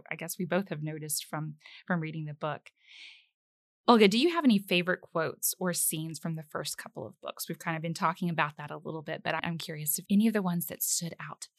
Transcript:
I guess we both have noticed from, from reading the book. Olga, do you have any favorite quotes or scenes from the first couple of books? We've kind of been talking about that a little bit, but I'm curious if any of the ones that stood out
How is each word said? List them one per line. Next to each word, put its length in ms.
I 20
guess 240
we 60
both 240
have 160
noticed 400
from, 300
from 100
reading 280
the 80
book. 360
Olga, 180
do 100
you 160
have 120
any 140
favorite 420
quotes 580
or 140
scenes 480
from 160
the 80
first 340
couple 260
of 160
books? 280
We've 100
kind 180
of 60
been 120
talking 360
about 280
that 120
a 80
little 240
bit, 220
but 180
I'm 160
curious 400
if 100
any 200
of 60
the 80
ones 240
that 180
stood 340
out 300